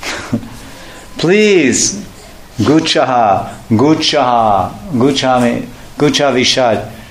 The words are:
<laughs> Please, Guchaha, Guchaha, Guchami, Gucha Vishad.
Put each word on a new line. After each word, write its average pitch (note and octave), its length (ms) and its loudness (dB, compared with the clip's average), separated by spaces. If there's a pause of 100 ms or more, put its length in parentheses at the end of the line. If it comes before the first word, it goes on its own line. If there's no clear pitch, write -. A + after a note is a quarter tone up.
<laughs> - 1160 -12
Please, E3 840 2 (540)
Guchaha, B2+ 960 2 (140)
Guchaha, A#2+ 1000 2 (220)
Guchami, B2 760 0 (300)
Gucha C#3+ 360 2
Vishad. A#2+ 600 0 (180)